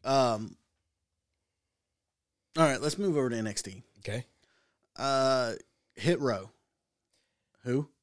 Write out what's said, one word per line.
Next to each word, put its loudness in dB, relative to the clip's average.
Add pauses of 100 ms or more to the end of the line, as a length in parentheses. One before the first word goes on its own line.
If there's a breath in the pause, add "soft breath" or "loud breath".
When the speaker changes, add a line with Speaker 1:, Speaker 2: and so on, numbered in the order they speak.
Speaker 1:
Um, 0 (2000)
all 8
right, 2
let's -2
move 0
over 2
to -2
N -4
X -6
T. -14 (160)
Speaker 2:
Okay. -8 (680)
Speaker 1:
Uh, 0 (420)
Hit 0
Row. -2 (1120)
Who? -2 (160)